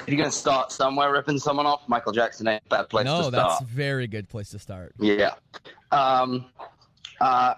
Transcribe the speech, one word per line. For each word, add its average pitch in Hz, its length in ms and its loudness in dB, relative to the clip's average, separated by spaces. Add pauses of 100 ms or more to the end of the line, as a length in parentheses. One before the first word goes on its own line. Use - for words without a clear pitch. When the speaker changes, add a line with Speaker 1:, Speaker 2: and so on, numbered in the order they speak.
Speaker 1:
if - 60 -12
you're 143 80 0
gonna 147 140 0
start 135 400 0
somewhere 139 400 0
ripping 143 280 0
someone 143 280 0
off, 147 220 0
Michael 117 240 0
Jackson 113 340 0
ain't 107 200 0
a - 20 -14
bad 104 200 0
place 107 180 0
Speaker 2:
No, 139 180 0
Speaker 1:
to 131 60 -2
Speaker 2:
that's 95 240 2
Speaker 1:
start. 107 80 -2
Speaker 2:
a - 20 -8
very 131 420 -4
good 104 220 -10
place 104 220 -12
to 101 100 -16
start. 92 400 -16
Speaker 1:
Yeah. 104 340 2 (560)
Um, 127 560 2 (720)
uh, 127 380 4